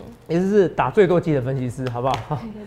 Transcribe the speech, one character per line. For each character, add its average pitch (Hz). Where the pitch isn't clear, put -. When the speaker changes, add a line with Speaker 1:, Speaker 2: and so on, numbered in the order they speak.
Speaker 1:
也 165
就 185
是 196
打 127
最 196
多 170
剂 160
的 139
分 131
析 127
师， 127
好 120
不 135
好？ 131
Speaker 2:
对， 147